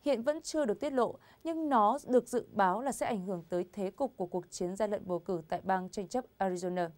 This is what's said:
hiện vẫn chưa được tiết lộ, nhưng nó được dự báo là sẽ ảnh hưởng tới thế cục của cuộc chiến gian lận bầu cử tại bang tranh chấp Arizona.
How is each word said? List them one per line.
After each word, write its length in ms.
hiện 200
vẫn 200
chưa 220
được 160
tiết 120
lộ, 220
nhưng 240
nó 380
được 220
dự 240
báo 300
là 100
sẽ 140
ảnh 200
hưởng 220
tới 240
thế 180
cục 260
của 100
cuộc 240
chiến 260
gian 140
lận 160
bầu 120
cử 300
tại 160
bang 240
tranh 200
chấp 160
Arizona. 600